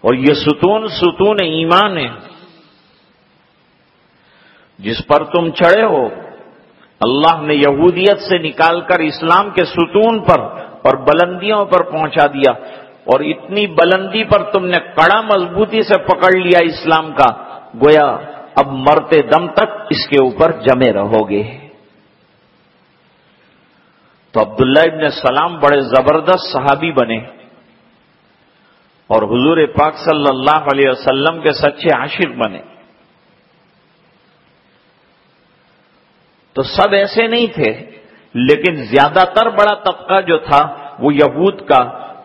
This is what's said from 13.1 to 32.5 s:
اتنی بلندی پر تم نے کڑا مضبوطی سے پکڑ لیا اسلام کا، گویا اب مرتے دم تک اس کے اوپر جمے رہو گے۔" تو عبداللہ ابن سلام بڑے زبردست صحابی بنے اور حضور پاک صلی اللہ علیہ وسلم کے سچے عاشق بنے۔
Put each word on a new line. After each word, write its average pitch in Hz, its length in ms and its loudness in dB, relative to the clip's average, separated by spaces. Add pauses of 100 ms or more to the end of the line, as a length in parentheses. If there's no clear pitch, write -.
اتنی 190 480 -4
بلندی 190 560 0
پر 202 200 2
تم 185 220 -4
نے 180 140 -2 (160)
کڑا 185 260 4
مضبوطی 202 600 -2
سے 196 140 2
پکڑ 185 340 2
لیا 180 320 2
اسلام 160 480 -2
کا، 123 240 2 (400)
گویا 143 420 4 (380)
اب 139 120 2
مرتے 147 540 2
دم 160 260 0
تک 214 220 0 (200)
اس - 180 -2
کے 143 160 0
اوپر 127 280 2
جمے 127 420 2
رہو 104 360 0
گے۔" 104 280 -4 (2750)
تو 110 100 -2
عبداللہ 131 380 0
ابن 160 300 0
سلام 147 500 -2
بڑے 143 220 4
زبردست 151 720 0
صحابی 143 380 0
بنے 117 260 -2 (1900)
اور 110 160 2
حضور 139 440 0
پاک 156 300 -2
صلی 151 320 -2
اللہ 139 340 0 (100)
علیہ 139 160 2
وسلم 139 520 -2
کے 156 100 0
سچے 143 460 -2
عاشق 139 400 -6
بنے۔ 107 240 -6 (4000)